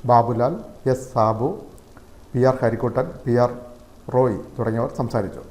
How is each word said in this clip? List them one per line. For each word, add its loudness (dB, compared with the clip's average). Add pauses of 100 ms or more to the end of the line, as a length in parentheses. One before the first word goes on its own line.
ബാബുലാൽ, 4 (380)
എസ് -2
സാബു, 2 (840)
പി 0
ആർ 4
ഹരിക്കുട്ടൻ, 0 (200)
പി 2 (100)
ആർ 0 (640)
റോയ് 2 (200)
തുടങ്ങിയവർ -2 (100)
സംസാരിച്ചു. -4